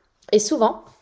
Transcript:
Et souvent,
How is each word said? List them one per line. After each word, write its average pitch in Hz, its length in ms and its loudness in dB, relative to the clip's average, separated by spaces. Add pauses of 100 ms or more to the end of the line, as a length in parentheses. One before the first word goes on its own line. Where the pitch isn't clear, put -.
(320)
Et 208 60 4
souvent, - 440 -2 (200)